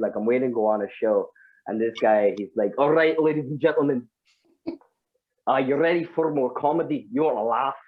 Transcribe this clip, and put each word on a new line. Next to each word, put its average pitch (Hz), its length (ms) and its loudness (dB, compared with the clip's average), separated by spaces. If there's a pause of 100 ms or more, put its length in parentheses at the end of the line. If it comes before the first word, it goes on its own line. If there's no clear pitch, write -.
like, 104 160 -2
I'm 104 100 -2
waiting 127 220 2
to 123 60 -2
go 113 120 0
on 107 160 2
a 101 40 -4 (140)
show, 104 300 2 (360)
and 110 140 -6
this 113 200 -2
guy, 104 360 4
he's 101 200 -8
like, 101 220 0
All 143 120 4
right, 160 300 2
ladies 151 260 0
and 139 140 -6
gentlemen, 143 480 0 (1400)
are 131 140 2
you 135 160 0
ready 165 280 0
for 160 300 -2
more 127 180 0
comedy? 147 600 -2
You 131 120 -2
want 147 120 0
to 107 60 -4
laugh? 117 320 -2 (140)